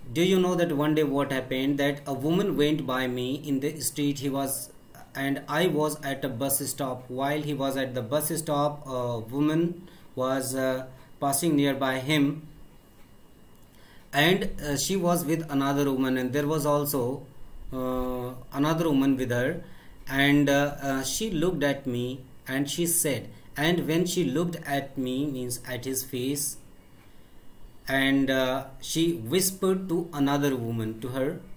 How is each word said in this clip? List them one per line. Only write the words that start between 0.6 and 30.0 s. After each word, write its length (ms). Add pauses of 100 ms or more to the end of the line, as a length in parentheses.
one 180
day 80
what 300
happened? 460
That 280
a 80
woman 420
went 300
by 220
me 360
in 160
the 200
street. 400
He 80
was, 420 (440)
and 340
I 180
was 380
at 200
a 40
bus 320 (100)
stop. 380
While 340
he 120
was 220
at 180
the 80
bus 280 (120)
stop, 440
a 320
woman 720 (260)
was, 400
uh, 320 (340)
passing 360
nearby 420
him, 300 (1800)
and, 380 (120)
uh, 140
she 200
was 280
with 260
another 400
woman, 260
and 160
there 140
was 180
also, 580 (500)
uh, 640 (180)
another 360
woman 280
with 140
her." 320 (460)
And, 400
uh, 320
uh, 220
she 280
looked 340
at 220
me 340 (260)
and 240
she 160
said, 420 (280)
and 320
when 180
she 180
looked 400
at 320
me, 300
means 400
at 180
his 200
face, 540 (1300)
and, 420
uh, 360 (140)
she 340
whispered 760
to 240